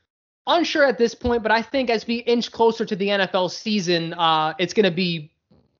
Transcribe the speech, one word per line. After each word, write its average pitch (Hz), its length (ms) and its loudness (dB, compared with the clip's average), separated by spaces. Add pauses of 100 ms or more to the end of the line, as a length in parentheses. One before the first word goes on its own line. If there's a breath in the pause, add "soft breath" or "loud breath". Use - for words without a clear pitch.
(460 soft breath)
unsure 311 380 2
at 262 140 2
this 233 160 2
point, 240 280 -2
but 214 80 0
I 226 120 2
think 262 280 -4
as 220 160 -2
we 233 120 -2
inch 240 340 -2
closer 226 320 2
to 220 100 -4
the 196 160 -2
N 202 120 2
F 185 120 0
L 185 140 0
season, 170 680 -2
uh, 160 440 2
it's 175 160 -2
gonna 196 160 4
be 170 420 -4 (480)